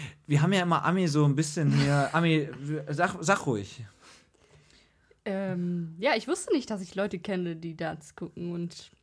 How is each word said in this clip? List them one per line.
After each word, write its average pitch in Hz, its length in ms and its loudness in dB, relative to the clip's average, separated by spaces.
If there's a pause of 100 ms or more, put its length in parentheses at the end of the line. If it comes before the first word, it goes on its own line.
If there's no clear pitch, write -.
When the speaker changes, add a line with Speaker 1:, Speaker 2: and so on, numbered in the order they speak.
(280)
Speaker 1:
Wir 147 140 4
haben 180 100 4
ja 190 120 4
immer 170 200 2
Ami 180 240 2
so 147 180 4
ein 143 100 4
bisschen 151 360 0
hier, 143 380 4
Speaker 2:
<laughs> - 40 -4
Speaker 1:
Ami, 160 360 2 (400)
sag, 175 320 0
sag 196 260 2
ruhig. 107 380 -2 (1400)
Speaker 3:
Ähm, 175 760 -2
ja, 247 180 2
ich - 100 -6
wusste 370 260 -2
nicht, - 160 2
dass 202 120 -4
ich - 140 -12
Leute 196 240 0
kenne, 175 360 -4
die 160 220 -10
Darts 165 380 -8
gucken 175 360 -8
und 175 400 -8 (120)